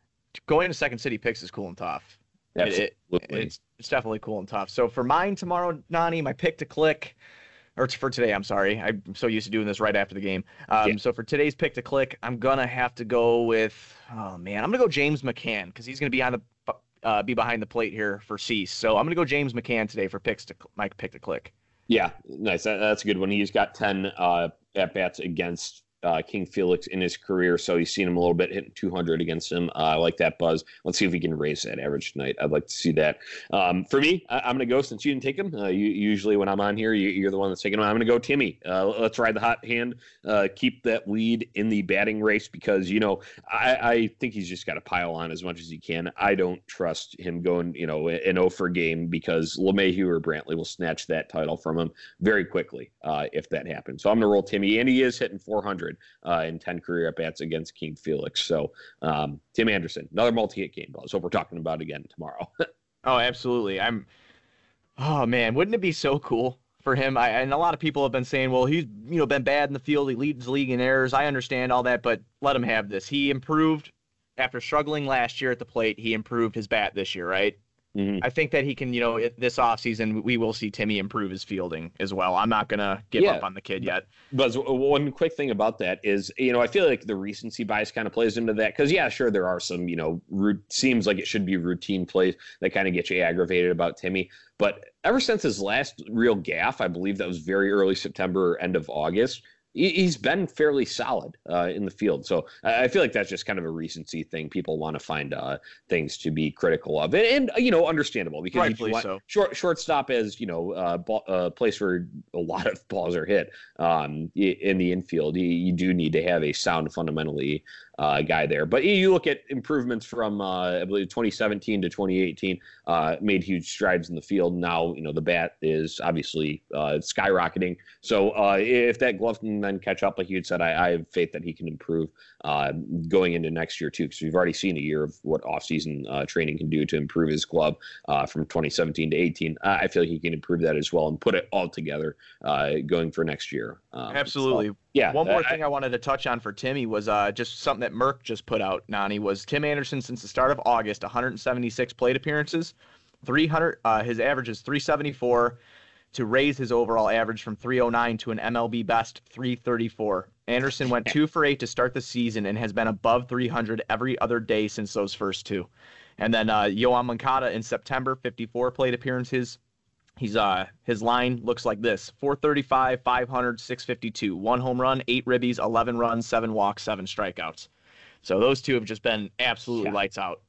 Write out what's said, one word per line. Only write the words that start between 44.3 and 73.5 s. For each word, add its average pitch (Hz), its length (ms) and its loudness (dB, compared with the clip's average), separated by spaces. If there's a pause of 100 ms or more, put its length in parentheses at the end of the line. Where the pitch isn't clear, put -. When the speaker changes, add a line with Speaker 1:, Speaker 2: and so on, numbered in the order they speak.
Speaker 2:
he's 98 160 -6
just 90 160 -10
gotta 78 160 -6
pile 87 320 -2
on 82 160 -6
as 82 140 -8
much 87 160 -8
as 82 100 -16
he 80 80 -12
can. 85 400 -6
I 101 160 4
don't 90 340 0
trust - 520 -6
him 85 240 -6
going, 87 320 0
you 80 100 -6
know, 78 220 -2
an 90 320 0
oh 90 100 6
for 90 200 -2
game 82 360 0
because 82 500 -2
LeMahieu 95 520 2
or 85 120 2
Brantley 78 360 -4
will 80 100 -4
snatch 80 420 -4
that 80 220 -2
title 80 280 -4
from 80 200 -4
him 82 140 0 (300)
very 101 220 4
quickly, 64 460 -6 (140)
uh, 76 300 -2
if 76 160 -6
that 82 180 -4
happens. 71 340 -10
So 101 80 2
I'm 110 80 6
gonna 110 120 4
roll 101 120 6
Timmy, 101 380 2
and 127 100 2
he 127 140 4
is 127 160 0
hitting 98 180 -4
four 104 240 -4
hundred, 90 300 -6 (320)
uh, 82 240 0
in 82 100 -6
ten 87 220 -8
career 85 300 -2
at-bats 80 320 -6
against 80 340 -6
King 76 220 -10
Felix. 76 440 -4
So, 76 300 0 (300)
um, 73 400 -2 (120)
Tim 113 140 2
Anderson, 82 460 -2
another 113 180 4
multi-hit 104 420 -2
game, - 180 -14
Buzz. - 200 -16
Hope 98 120 -2
we're 87 60 -4
talking 85 280 -4
about 80 240 -4
it - 20 -8
again 73 260 -12
tomorrow. - 480 -12
<laughs> 170 80 0 (380)
Speaker 1:
Oh, 127 140 2
absolutely. 120 640 0
I'm, 113 240 -2 (920)
oh, 143 260 2
man, 117 300 2
wouldn't 190 180 2
it 226 80 0
be 180 100 2
so 147 280 0
cool 127 400 -2 (220)
for 135 140 0
him? 135 220 2
I, 120 120 4
and 131 220 0
a 143 60 2
lot 170 160 2
of 147 60 -6
people 143 240 0
have 131 80 2
been 127 120 0
saying, 131 280 0
"Well, 127 140 4
he's, 156 200 2 (200)
you 160 120 -4
know, 151 80 4
been 135 180 2
bad 143 260 2
in 139 40 -8
the 135 60 -4
field. 143 300 2
He 127 60 0
leads 131 300 -4
the 123 60 -4
league 139 180 0
in 123 100 0
errors." 131 340 4
I 139 120 4
understand 127 460 -2
all 123 120 4
that, 123 200 0
but - 180 2 (200)
let 139 140 2
him 123 80 0
have 110 260 0
this. 98 180 -6
He 139 240 0
improved 156 600 0 (460)